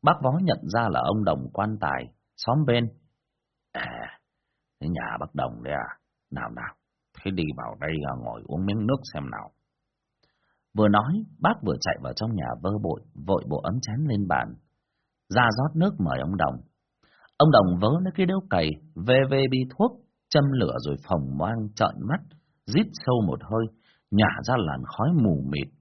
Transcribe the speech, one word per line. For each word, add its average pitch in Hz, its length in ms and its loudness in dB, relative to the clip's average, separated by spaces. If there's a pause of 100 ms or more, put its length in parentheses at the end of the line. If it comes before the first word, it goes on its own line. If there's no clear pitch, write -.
Bác 151 200 6
Vó 131 80 4 (120)
nhận 185 200 2
ra 113 260 0
là 71 120 2
ông 98 240 2
Đồng 71 280 0
quan 107 280 -2
tài, 65 320 -2 (240)
xóm 143 300 0
bên. 120 220 2 (840)
À, 58 460 -10 (640)
cái 76 100 -4
nhà 58 300 -4
bác - 140 -10
Đồng 58 280 -4
đấy 67 120 -6
à? 60 140 -4 (420)
Nào 60 200 -8
nào, 58 240 -12 (440)
thế - 120 -6
đi 90 140 -2 (120)
vào 58 240 -10
đây, 78 120 -4 (140)
à, 67 120 -4
ngồi 57 260 -10
uống 90 220 -4
miếng 104 200 -2
nước 135 140 0 (140)
xem 69 160 -8
nào. 52 200 -12 (1200)
Vừa 107 140 4
nói, 120 360 2 (140)
bác 185 240 2
vừa 87 180 0
chạy - 220 -2
vào 65 100 -8
trong 113 220 -4
nhà 85 120 -2 (160)
vơ 90 80 -2 (120)
bội, 87 180 -2 (260)
vội 92 220 2
bộ - 120 -4
ấm - 220 -4
chén 117 260 -4
lên 104 200 0
bàn, 62 260 0 (760)
ra 123 200 4 (100)
rót 151 180 -2
nước 175 220 2
mời 71 220 0
ông 80 160 -2
Đồng. 73 200 0 (800)
Ông 156 140 8
Đồng 95 300 6
vớ 104 80 4 (120)
lấy 185 160 -2
cái 190 100 2
điếu 190 140 2 (100)
cày, 82 200 2 (360)
vê 127 80 4 (160)
vê 135 200 2
bi 131 80 0 (120)
thuốc, 233 220 0 (360)
châm 147 240 4
lửa 101 260 0
rồi 69 180 -4 (120)
phồng 69 300 -2
moang 107 360 -2
trợn - 200 0 (140)
mắt, 156 120 -2 (460)
rít 160 260 2
sâu - 240 0 (100)
một 73 160 -2
hơi, 113 240 -2 (440)
nhả 101 200 4 (120)
ra 123 160 0
làn 76 260 -2
khói 113 240 -4 (140)
mù 80 280 2
mịt. 71 180 -4 (120)